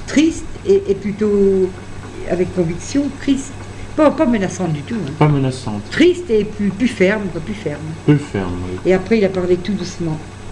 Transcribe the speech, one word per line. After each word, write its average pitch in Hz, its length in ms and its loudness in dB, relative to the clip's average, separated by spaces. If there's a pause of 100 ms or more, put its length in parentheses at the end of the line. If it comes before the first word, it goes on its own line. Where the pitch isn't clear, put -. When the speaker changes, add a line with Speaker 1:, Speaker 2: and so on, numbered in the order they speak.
Speaker 1:
Triste 320 380 2 (200)
et, 196 240 6
et 196 60 0
plutôt 208 340 -2 (1000)
avec 180 260 0
conviction, 175 480 0 (160)
triste. - 320 0 (460)
Pas, 294 120 6
pas 311 160 2
menaçante 190 460 0
du 147 120 -2
tout, 233 120 -6
hein. 156 240 -4
Speaker 2:
Pas 151 80 6
menaçante. 131 540 0 (100)
Speaker 1:
Triste 349 380 4
et 214 160 4
plus, 202 240 -2
plus 240 180 0
ferme, 208 360 2 (100)
quoi, 165 80 -6
plus 208 120 -8
ferme. 147 280 -6 (240)
Speaker 2:
Plus 147 140 6
ferme, 92 340 -4 (160)
oui. 92 200 -2
Speaker 1:
Et 185 40 6
après, 190 240 2
il 202 80 4
a 185 40 2
parlé 180 280 2
tout 202 160 -4
doucement. « 170 440 -4 (340)